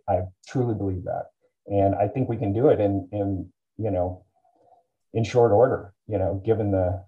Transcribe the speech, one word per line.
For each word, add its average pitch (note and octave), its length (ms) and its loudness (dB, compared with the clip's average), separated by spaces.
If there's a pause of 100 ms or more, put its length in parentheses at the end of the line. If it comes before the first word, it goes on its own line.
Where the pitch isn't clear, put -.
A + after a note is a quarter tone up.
I F#2+ 140 0 (220)
truly A#2+ 300 -2
believe F#2+ 300 -4
that. - 220 -6 (400)
And G2 280 2
I G#2 140 0
think B2 180 -2
we A#2 80 -2
can G2+ 160 -2
do A#2+ 160 2
it G#2+ 140 4
in, G2 320 0
in, G2 360 -4 (280)
you A2 140 -2
know, F2+ 340 -4 (880)
in A2+ 100 0
short A#2 300 4
order, B2+ 400 2 (140)
you G#2+ 100 -4
know, F#2+ 280 -2
given G#2+ 260 0
the, F#2 360 0